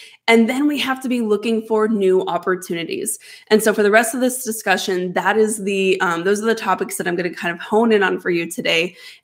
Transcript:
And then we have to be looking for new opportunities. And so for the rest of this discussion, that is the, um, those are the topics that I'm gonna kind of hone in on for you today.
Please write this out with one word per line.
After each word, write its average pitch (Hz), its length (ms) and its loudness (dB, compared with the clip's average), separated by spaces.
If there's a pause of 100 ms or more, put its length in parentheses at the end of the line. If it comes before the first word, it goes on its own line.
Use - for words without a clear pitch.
(280)
And 226 200 6
then 269 180 0
we 294 120 0
have 262 240 -4
to 262 80 -8
be 247 100 0
looking 220 460 0
for 214 220 2
new 190 360 2
opportunities. 175 960 -4 (300)
And 214 140 4
so 208 120 2
for 214 80 0
the 202 80 4
rest 233 240 4
of 247 60 -4
this 254 240 0
discussion, 190 680 -2
that 190 240 0
is 220 280 0
the, 190 360 0
um, 170 240 -2
those 208 180 0
are 220 40 -2
the 226 80 2
topics 190 420 -4
that 180 100 -6
I'm 175 100 -2
gonna 175 120 -4
kind 170 260 -6
of 175 60 -14
hone 226 320 2
in 202 100 4
on 185 160 0
for 185 120 -4
you 170 200 -2
today. 170 460 -2 (280)